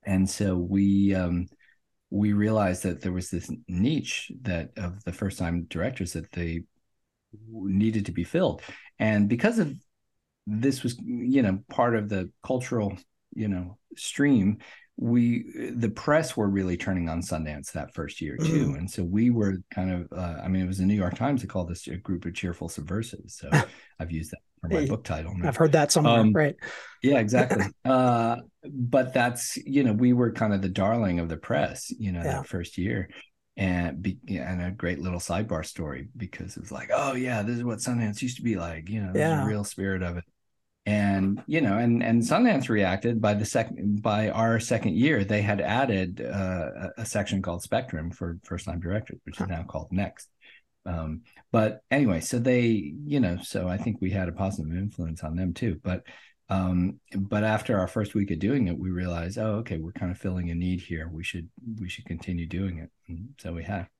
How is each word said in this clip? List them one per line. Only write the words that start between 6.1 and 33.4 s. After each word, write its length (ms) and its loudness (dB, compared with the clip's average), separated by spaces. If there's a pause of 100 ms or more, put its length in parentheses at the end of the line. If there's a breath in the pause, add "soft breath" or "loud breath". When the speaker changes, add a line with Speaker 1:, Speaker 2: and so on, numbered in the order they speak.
Speaker 1:
that 180 -8
they 320 -4 (840)
w-, 240 -4
needed 340 2
to 60 -6
be 120 -2
filled. 360 0 (380 loud breath)
And 300 4
because 320 2
of 120 0 (720)
this 380 0
was, 220 -2
you 360 2
know, 280 2
part 260 2
of 140 0
the 200 -2 (160)
cultural, 520 -2 (360)
you 140 -4
know, 320 -4 (180)
stream, 640 4 (380 loud breath)
we, 760 0
the 140 0
press 480 0
were 120 2
really 280 0
turning 320 -2
on 140 -4
Sundance 500 -6
that 220 -8
first 260 -8
year 160 -6
too. 320 2
Speaker 2:
Mm. 100 -4
Speaker 1:
And 120 -6
so 120 -4
we 280 4
were 260 2 (180)
kind 160 -2
of, 260 -4
uh, 260 -6
I 60 -4
mean, 140 2
it 60 0
was 100 -4
the 60 2
New 100 4
York 220 0
Times 240 0
that 80 -8
called 220 -4
us 160 -8
a 100 -8
group 300 -4
of 80 -6
cheerful 340 -6
subversives. 680 -8
So 140 -8
Speaker 2:
<laughs> 480 0
Speaker 1:
I've 140 -6
used 200 -6
that 80 -14 (200)
for 80 -8
my 120 2
Speaker 2:
Hey, 60 2
Speaker 1:
book 160 -2
title 340 -6
now. 120 0
Speaker 2:
I've 80 -2
heard 160 6
that 200 6
somewhere, 280 8
Speaker 1:
Um, 120 8
Speaker 2:
right? 220 4 (480 loud breath)
Speaker 1:
yeah, 160 6
Speaker 2:
<laughs> 80 4
Speaker 1:
exactly. 380 4 (200)
Uh, 520 4 (280)
but 500 0
that's, 420 0
you 260 2
know, 120 4
we 180 6
were 180 4
kind 240 2
of 80 0
the 60 0
darling 520 2
of 80 -2
the 100 -6
press, 600 -2
you 140 -2
know, 100 -4
Speaker 2:
Yeah. 120 0
Speaker 1:
that 120 -6
first 320 -8
year. 300 -2 (480 loud breath)